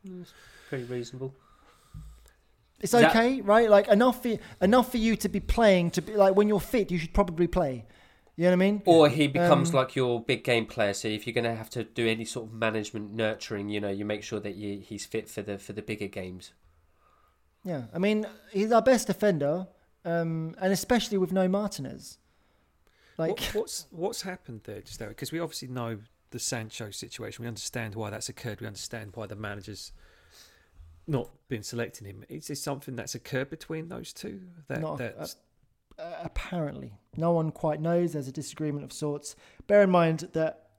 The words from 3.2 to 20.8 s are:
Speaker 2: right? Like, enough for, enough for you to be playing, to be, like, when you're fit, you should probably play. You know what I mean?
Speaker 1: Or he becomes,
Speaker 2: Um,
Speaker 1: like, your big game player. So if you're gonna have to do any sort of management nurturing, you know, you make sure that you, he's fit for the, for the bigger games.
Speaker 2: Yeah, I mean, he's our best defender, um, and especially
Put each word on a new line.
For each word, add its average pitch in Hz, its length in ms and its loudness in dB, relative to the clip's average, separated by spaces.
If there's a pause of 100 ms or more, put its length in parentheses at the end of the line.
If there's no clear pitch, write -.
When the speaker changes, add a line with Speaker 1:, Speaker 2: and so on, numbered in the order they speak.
Speaker 2:
right? 214 260 6
Like, 202 200 8
enough 233 340 6
for, 226 160 -2 (240)
enough 247 280 6
for 247 80 -2
you 226 180 4
to - 120 -2
be 190 120 -2
playing, 185 520 6
to - 100 0
be, 214 120 -12
like, 196 220 6
when 208 120 6
you're 208 120 2
fit, 214 300 0
you 180 80 0
should 165 140 -6
probably 175 360 2
play. 135 360 -2 (520)
You 165 80 0
know 180 60 8
what - 20 6
I 180 40 4
mean? 202 300 4
Speaker 1:
Or 165 220 10
he 147 180 4
becomes, 165 440 4
Speaker 2:
Um, 165 40 -2
Speaker 1:
like, 131 220 2
your 123 260 0
big 113 220 -2
game 120 200 2
player. 104 300 0
So - 140 -6
if 107 180 -4
you're 117 80 -6
gonna 117 220 0
have 110 140 -12
to 120 120 -6
do 117 240 -2
any 113 180 0
sort 113 220 -8
of 107 60 -16
management 110 600 -4
nurturing, 107 560 -4
you 104 120 -2
know, 101 80 -2
you 101 160 -4
make 104 180 -4
sure 110 160 -6
that 104 160 -8
you, 101 240 -8
he's 98 260 -12
fit - 240 -6
for - 140 -10
the, 101 160 -6
for - 140 -14
the 104 100 -8
bigger 104 240 -6
games. 92 460 -12 (1120)
Speaker 2:
Yeah, 147 280 -8
I 170 60 -6
mean, 214 280 0 (260)
he's 208 180 0
our 226 120 6
best 254 260 4
defender, 180 580 2 (380)
um, 165 560 -2
and 185 120 2
especially 208 460 0